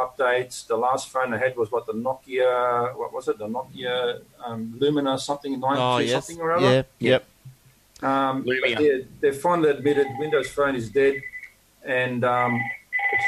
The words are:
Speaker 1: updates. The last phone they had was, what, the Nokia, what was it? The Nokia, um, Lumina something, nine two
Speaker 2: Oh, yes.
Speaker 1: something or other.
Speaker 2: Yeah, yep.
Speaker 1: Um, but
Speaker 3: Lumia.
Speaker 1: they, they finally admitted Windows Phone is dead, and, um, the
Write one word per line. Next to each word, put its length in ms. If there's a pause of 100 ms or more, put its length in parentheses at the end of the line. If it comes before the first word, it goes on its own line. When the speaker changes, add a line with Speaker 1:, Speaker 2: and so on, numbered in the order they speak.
Speaker 1:
updates. 580
The 120
last 320
phone 220
they 60
had 200
was, 120
what, 180
the 60
Nokia, 1040
what 160
was 160
it? 120
The 100
Nokia, 720 (240)
um, 340
Lumina 400
something, 400
nine 160
two 60
Speaker 2:
Oh, 160
yes. 140 (140)
Speaker 1:
something 160
or 120
other. 320 (140)
Speaker 2:
Yeah, 120
yep. 140 (760)
Speaker 1:
Um, 420
but 120
Speaker 3:
Lumia. 220
Speaker 1:
they, 520
they 80
finally 340
admitted 360 (100)
Windows 320
Phone 280
is 120
dead, 260 (680)
and, 380
um, 300 (580)
the 60 (100)